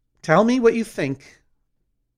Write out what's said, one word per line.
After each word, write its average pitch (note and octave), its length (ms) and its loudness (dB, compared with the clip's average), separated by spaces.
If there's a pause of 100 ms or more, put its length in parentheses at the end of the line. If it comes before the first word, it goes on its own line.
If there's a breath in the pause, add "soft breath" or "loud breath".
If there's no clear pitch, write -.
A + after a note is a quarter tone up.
(220)
tell E3+ 220 2
me A#3+ 160 0
what A3+ 140 2
you A3+ 100 -4
think - 580 -10 (760)